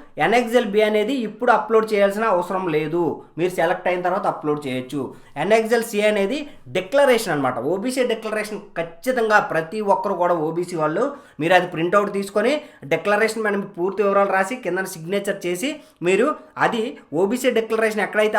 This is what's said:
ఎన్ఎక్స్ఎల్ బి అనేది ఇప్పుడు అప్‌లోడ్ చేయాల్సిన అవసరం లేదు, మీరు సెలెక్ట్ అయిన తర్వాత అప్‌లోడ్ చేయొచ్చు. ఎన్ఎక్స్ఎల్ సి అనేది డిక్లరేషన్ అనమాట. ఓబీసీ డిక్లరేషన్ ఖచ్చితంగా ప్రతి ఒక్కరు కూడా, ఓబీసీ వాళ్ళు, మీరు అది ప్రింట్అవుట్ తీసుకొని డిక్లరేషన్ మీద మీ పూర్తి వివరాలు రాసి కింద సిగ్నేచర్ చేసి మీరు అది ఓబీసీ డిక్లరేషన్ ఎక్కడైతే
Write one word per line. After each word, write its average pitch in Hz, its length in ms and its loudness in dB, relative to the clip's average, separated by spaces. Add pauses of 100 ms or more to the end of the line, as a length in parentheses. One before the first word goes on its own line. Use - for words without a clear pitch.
(240)
ఎన్ఎక్స్ఎల్ 226 500 2
బి 208 140 4
అనేది 214 260 2 (140)
ఇప్పుడు 247 260 0
అప్‌లోడ్ 214 380 2
చేయాల్సిన 202 320 2 (100)
అవసరం 185 300 -2 (100)
లేదు, 156 260 0 (380)
మీరు 175 180 0
సెలెక్ట్ 175 340 0
అయిన 180 160 -2
తర్వాత 170 260 -2
అప్‌లోడ్ 147 340 -2
చేయొచ్చు. 127 340 -4 (420)
ఎన్ఎక్స్ఎల్ 220 480 2
సి 208 100 -2 (100)
అనేది 208 280 0 (380)
డిక్లరేషన్ 233 580 2
అనమాట. 131 220 0 (160)
ఓబీసీ 247 300 0 (100)
డిక్లరేషన్ 214 480 -6 (180)
ఖచ్చితంగా 220 600 0 (140)
ప్రతి 160 260 -2 (160)
ఒక్కరు 196 260 -2
కూడా, 175 140 2 (140)
ఓబీసీ 175 340 -4
వాళ్ళు, 160 220 0 (360)
మీరు 170 180 4
అది 175 140 0
ప్రింట్అవుట్ 180 460 0
తీసుకొని 208 340 0 (400)
డిక్లరేషన్ 208 540 0
మీద 208 160 0
మీ - 40 -10 (120)
పూర్తి 190 280 -2
వివరాలు 196 300 2
రాసి 196 200 0 (100)
కింద 185 180 -2 (100)
సిగ్నేచర్ 196 520 -4
చేసి 175 240 -4 (380)
మీరు 202 200 4 (380)
అది 220 160 0 (400)
ఓబీసీ 247 360 2
డిక్లరేషన్ 220 480 0
ఎక్కడైతే 214 320 2